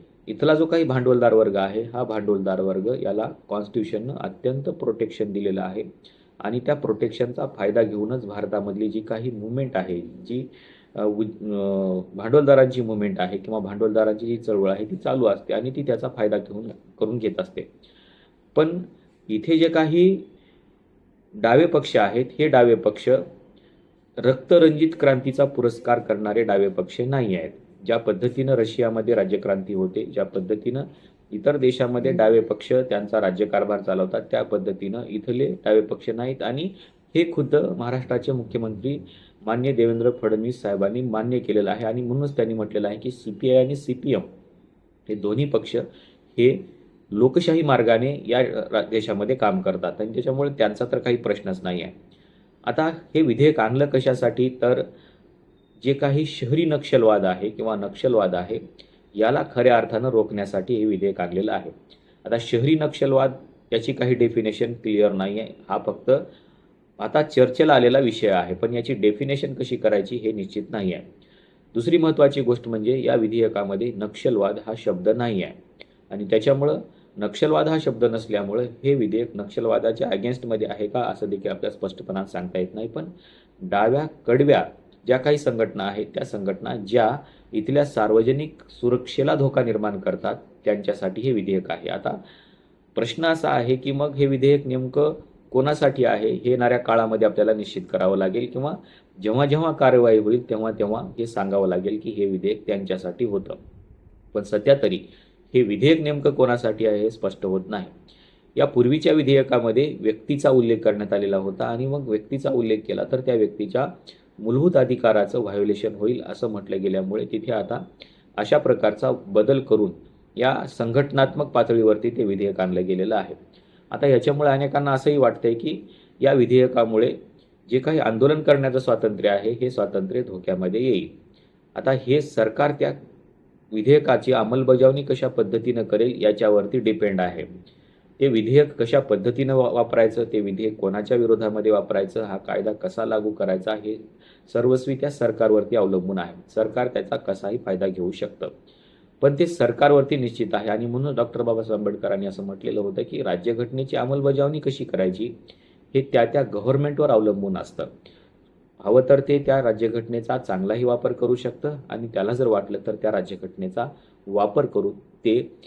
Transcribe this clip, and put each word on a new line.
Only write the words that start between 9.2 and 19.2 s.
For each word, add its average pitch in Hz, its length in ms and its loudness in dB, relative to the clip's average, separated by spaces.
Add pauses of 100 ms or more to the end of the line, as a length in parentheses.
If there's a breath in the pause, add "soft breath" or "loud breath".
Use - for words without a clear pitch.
मूव्हमेंट 120 460 -6
आहे, 90 240 -4
जी, - 480 -10 (480 loud breath)
अ, 107 80 -2
उज-, 107 480 -4
अ, 98 480 -2 (140)
भांडवलदारांची 131 640 4
मूव्हमेंट 104 400 -2
आहे 90 180 -4
किंवा 110 200 -6
भांडवलदारांची 107 680 0
जी 117 100 -4
चळवळ 104 340 0
आहे 98 140 -4
ती 107 120 -8
चालू 131 280 0
असते 104 300 0
आणि 117 160 -4
ती 135 120 -6
त्याचा 127 340 -2
फायदा 107 220 0
घेऊन, 104 300 -10 (320)
करून 113 180 -2
घेत 107 220 -4
असते. - 300 -10 (840 soft breath)
पण 170 260 0 (460 soft breath)